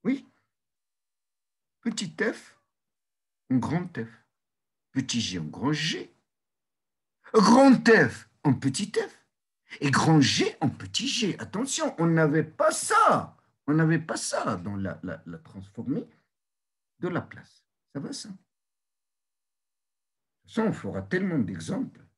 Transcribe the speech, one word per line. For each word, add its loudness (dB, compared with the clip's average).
Oui. -4
Petit -8
f -6
en 2
grand -2
F. -10
Petit -4
g -6
en -6
grand -4
G. -6
Grand 8
F 4
en 4
petit -4
f. -6
Et 0
grand 4
G 2
en 0
petit -6
g. -4
Attention, -6
on 2
n'avait 2
pas 0
ça. 2
On 0
n'avait 2
pas -8
ça -4
dans -10
la, -6
la, -10
la -14
transformée -10
de -8
Laplace. -10
Ça -10
va, -12
ça ? -14
De -20
toute -8
façon, 0
on -2
fera -8
tellement -2
d'exemples. -6